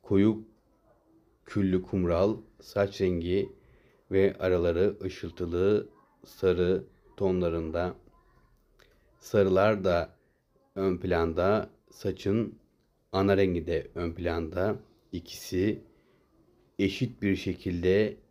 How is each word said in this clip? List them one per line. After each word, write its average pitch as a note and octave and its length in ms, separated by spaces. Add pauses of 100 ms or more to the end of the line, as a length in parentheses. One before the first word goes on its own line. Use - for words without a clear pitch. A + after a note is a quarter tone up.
koyu G#2+ 420 (1000)
küllü F#2 360
kumral F#2 540 (240)
saç - 400
rengi F2+ 480 (640)
ve G2 280
araları F2+ 640
ışıltılı F2+ 840 (360)
sarı F2+ 600 (320)
tonlarında. F2 800 (1200)
Sarılar G2 680
da E2+ 320 (580)
ön F#2+ 240
planda, F2 720 (200)
saçın G2+ 680 (540)
ana G2 240
rengi F2+ 300
de E2 280
ön E2+ 180
planda. E2+ 640 (360)
İkisi - 680 (960)
eşit G2+ 440
bir G2 140
şekilde F#2 800 (140)